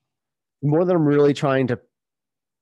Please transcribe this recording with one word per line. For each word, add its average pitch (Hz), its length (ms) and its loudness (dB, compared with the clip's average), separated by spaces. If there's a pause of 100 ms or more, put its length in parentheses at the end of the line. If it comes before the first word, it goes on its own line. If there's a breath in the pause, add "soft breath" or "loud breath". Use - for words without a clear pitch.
(640)
the 143 60 -4
more 156 160 0
that 180 100 0
I'm 165 100 0
really 147 300 2
trying 135 340 -2
to 120 100 -6 (840)